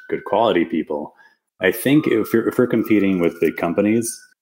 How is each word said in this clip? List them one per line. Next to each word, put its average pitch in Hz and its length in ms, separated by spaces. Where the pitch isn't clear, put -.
good - 140
quality 98 400
people? 78 500
I 95 100
think 143 360
if 107 260
you're, 113 160
if - 100
we're 123 80
competing 101 540
with 85 200
big 78 160
companies, 104 640